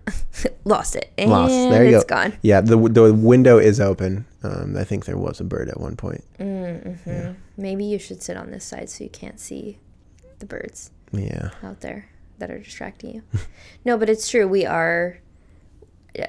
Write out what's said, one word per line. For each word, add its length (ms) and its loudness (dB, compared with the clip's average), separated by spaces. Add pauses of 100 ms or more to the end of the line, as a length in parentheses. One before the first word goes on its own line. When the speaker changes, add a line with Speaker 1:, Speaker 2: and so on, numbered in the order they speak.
(260)
Speaker 1:
<laughs> 400 -6
Lost 300 -2
it. 240 -10
Speaker 2:
Lost. 340 4
Speaker 1:
And 180 2
Speaker 2:
There 140 6
you 100 6
Speaker 1:
it's 100 4
Speaker 2:
go. 100 -2
Speaker 1:
gone. 260 -2
Speaker 2:
Yeah, 200 6
the 140 4
w-, 160 4
the 220 8
window 460 8
is 200 4
open. 460 -2 (160)
Um, 340 -8
I 80 -4
think 220 -6
there 120 -8
was 220 -8
a 40 -8
bird 260 -8
at 100 -12
one 160 -10
point. 280 -10 (160)
Speaker 1:
Mm, 480 -10
mm-hmm. 220 -14
Speaker 2:
Yeah. 240 -10 (220)
Speaker 1:
Maybe 300 -8
you 140 -6
should 240 -18
sit 120 -12
on 140 -16
this 160 -16
side 240 -14
so 140 -16
you 80 -16
can't 280 -20
see 380 -16 (640)
the 80 -18
birds 420 -16 (220)
Speaker 2:
Yeah. 400 -8 (120)
Speaker 1:
out 180 -18
there 280 -16 (300)
that 100 -14
are 80 -14
distracting 560 -18
you. 80 -18 (120)
<laughs> 520 -10
No, 120 0
but 120 -2
it's 180 0
true. 200 2
We 180 0
are, 540 -2 (1080)